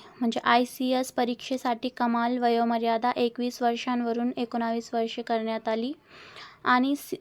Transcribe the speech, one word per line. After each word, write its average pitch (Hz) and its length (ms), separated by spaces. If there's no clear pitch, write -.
म्हणजे 233 240
आयसीएस 254 680
परीक्षेसाठी 247 800
कमाल 240 480
वयोमर्यादा 233 720
एकवीस 240 500
वर्षांवरून 240 760
एकोणावीस 233 560
वर्षे 233 280
करण्यात 220 460
आली 226 260
आणि 254 320
स-, - 260